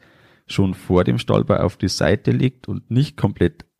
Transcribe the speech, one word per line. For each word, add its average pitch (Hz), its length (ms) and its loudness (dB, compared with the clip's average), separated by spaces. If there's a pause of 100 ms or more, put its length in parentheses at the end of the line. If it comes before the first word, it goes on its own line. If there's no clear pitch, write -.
(480)
schon 95 260 -2
vor 90 300 0
dem 120 160 0
Stallbau - 380 0
auf - 180 -2
die 92 140 -2
Seite - 420 0
legt 127 380 -2
und 98 200 -8
nicht 131 280 0
komplett - 480 -2 (140)